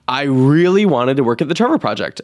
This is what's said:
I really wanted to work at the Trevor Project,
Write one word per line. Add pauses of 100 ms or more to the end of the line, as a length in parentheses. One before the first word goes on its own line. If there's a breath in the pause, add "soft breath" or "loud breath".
I
really
wanted
to
work
at
the
Trevor
Project,